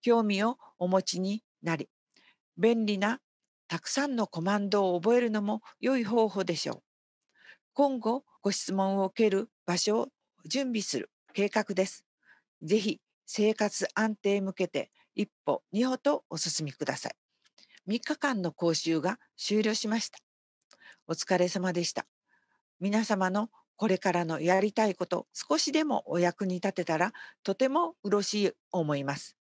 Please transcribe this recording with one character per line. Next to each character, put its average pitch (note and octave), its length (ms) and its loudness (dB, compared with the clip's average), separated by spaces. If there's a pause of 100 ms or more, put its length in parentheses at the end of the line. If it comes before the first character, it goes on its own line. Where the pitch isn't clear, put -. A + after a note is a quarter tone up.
興 A#3 220 4
味 G3+ 200 2
を A#3+ 140 0 (200)
お F3+ 100 -2
持 F#3 140 4
ち F3 180 -4
に G3 240 -2 (200)
な E3 120 0
り、 - 140 -6 (680)
便 A3+ 280 2
利 G#3 120 0
な G#3 220 0 (480)
た E3+ 120 -4
く - 80 -12
さ C#4 180 0
ん C#4 100 -2
の A3 120 0
コ E3 140 -6
マ G3 160 2
ン G3+ 120 -2
ド G3 240 2
を F3 60 0
覚 A3 160 4
え B3 60 4
る A#3 100 0
の G#3+ 100 -2
も G#3+ 200 -2 (180)
良 C4 180 2
い A#3 60 0
方 A3 260 2
法 G3 140 -2
で F3 120 0
し D3 140 -6
ょ - 40 -6
う。 - 100 -14 (920)
今 C4+ 260 2
後、 A#3 240 -2 (180)
ご G3+ 100 0
質 - 220 -4
問 F#3+ 240 2
を G3 100 2
受 A3 160 0
け G#3+ 60 6
る G3 200 0 (160)
場 F3 120 0
所 G#3+ 240 2
を C4+ 60 -4 (380)
準 B3+ 220 -2
備 A3+ 140 -2
す - 180 -4
る - 100 -10 (240)
計 G3+ 160 2
画 G#3+ 140 2 (100)
で F#3 120 2
す。 - 200 -12 (560)
ぜ F3+ 180 2
ひ、 G3 200 -2 (260)
生 G#3+ 280 0
活 G#3 400 -2
安 G#3+ 220 0
定 G3+ 260 0
向 F#3+ 120 -4
け F3+ 140 -2
て - 240 -6 (240)
一 G#3+ 120 -2 (180)
歩、 - 260 0
二 A3 140 2
歩 B3+ 120 -2
と - 320 0
お E3 80 -8
進 D#3 280 -4
み C#3 80 -8
く - 100 -8
だ C3 140 -4
さ - 120 -8
い。 - 60 -12 (680)
三 A3 160 -2
日 D4+ 160 -4
間 B3+ 240 -2
の E3+ 100 -2
講 E3+ 220 0
習 D#3+ 280 0
が F#3 180 -2 (180)
終 G#3+ 260 0
了 G#3 100 0
し A3+ 140 -4
ま A3 120 0
し - 100 -6
た。 - 100 -20 (880)
お E3 60 -2
疲 F3+ 240 -2
れ F3+ 100 4
様 F3+ 240 -2
で F3 120 -2
し - 100 -4
た。 - 120 -6 (760)
皆 G#3 260 0
様 F#3+ 240 0
の G#3 200 -2 (280)
こ A3 100 0
れ F#3+ 100 4
か F#3 140 0
ら F3 140 0
の D#3+ 160 -4
や F3+ 180 4
り G3+ 140 0
た A3 140 2
い F#3+ 80 0
こ F3 100 -4
と、 - 280 -4
少 - 240 -2
し D4+ 140 -2
で D#4 120 2
も C#4+ 240 -2
お F3 120 -2
役 F3 260 0
に F#3 100 -2
立 F#3+ 180 -2
て F3 120 -4
た D#3+ 120 0
ら、 F#3 160 0 (300)
と G3 120 -2
て C4 140 2
も E4 340 0
嬉 G3+ 200 2
し G#3 240 -2
い - 40 2 (200)
思 D3+ 240 0
い C#3 80 -4
ま C#3 120 -2
す。 - 260 -16